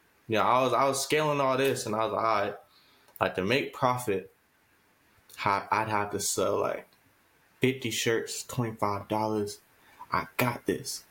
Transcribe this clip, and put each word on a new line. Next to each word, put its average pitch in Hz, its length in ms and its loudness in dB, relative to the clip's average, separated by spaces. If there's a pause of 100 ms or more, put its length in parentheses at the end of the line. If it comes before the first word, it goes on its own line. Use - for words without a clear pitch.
(280)
You 110 80 2
know, 101 60 6
I 120 200 4
was, 123 100 2
I 127 140 4
was 135 180 0
scaling 147 360 2
all 131 180 2
this, 131 280 0
and 107 80 -2
I 110 100 2
was 104 80 -2
like, 104 120 0
"All 110 220 4
right, 101 80 -4 (640)
like, 92 160 2
to 92 80 0
make 123 300 0
profit, 123 600 -2 (1040)
ha-, 98 360 0
I'd 110 160 2
have 104 240 0
to 98 80 -2
sell, 101 400 0
like, - 280 -4 (720)
fifty 127 300 0
shirts, - 540 -2
twenty-five 110 640 -4
dollars. 107 520 -2 (520)
I 90 160 0 (100)
got - 280 -2
this." - 440 -4